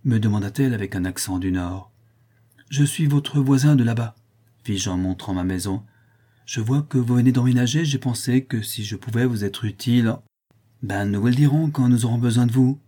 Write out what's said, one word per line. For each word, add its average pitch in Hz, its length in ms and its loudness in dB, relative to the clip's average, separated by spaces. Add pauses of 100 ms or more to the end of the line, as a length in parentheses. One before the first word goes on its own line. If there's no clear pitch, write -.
me 117 120 2
demanda-t-elle 107 560 0
avec 101 220 -6
un 92 80 -2
accent 92 360 -6
du 92 120 -2
Nord. « 90 400 -6 (760)
Je 143 160 2
suis 156 200 -2
votre 143 360 0
voisin 139 340 4
de 123 80 4
là-bas », 117 320 -2 (480)
fis-je 98 260 -4
en 90 80 -4
montrant 92 360 -4
ma 90 100 -2
maison. « 92 400 -4 (600)
Je - 160 -6
vois 131 200 0
que 147 160 -4
vous 120 160 0
venez 123 180 6
d'emménager, 123 540 2
j'ai 139 140 -2
pensé 127 440 0
que 113 200 -6
si - 200 -8
je 101 120 -8
pouvais 120 300 -2
vous 113 180 -2
être 101 220 -6
utile. » « 113 500 0 (680)
Ben, 101 240 -4
nous 101 160 -2
vous 117 60 2
le 123 80 2
dirons 147 340 2
quand 131 200 0
nous 120 160 2
aurons 117 120 0
besoin 120 300 2
de 113 40 0
vous » 131 360 2